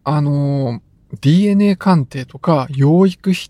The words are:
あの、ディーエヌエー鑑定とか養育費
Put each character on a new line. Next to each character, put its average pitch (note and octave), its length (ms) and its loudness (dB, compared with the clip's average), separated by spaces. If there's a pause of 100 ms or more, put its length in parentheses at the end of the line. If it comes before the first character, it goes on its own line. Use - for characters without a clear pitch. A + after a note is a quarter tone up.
あ D3+ 160 -2
の、 C#3 640 -2 (380)
デ C#3 100 2
ィ F#3 140 4
ー G3+ 60 2
エ G3+ 40 2
ヌ G3+ 120 2
エ G3+ 60 2
ー F#3 40 -2
鑑 E3 300 0
定 C3+ 180 -12
と - 140 -20
か D3 320 0
養 D3 360 2
育 F#3+ 240 -4
費 - 200 -4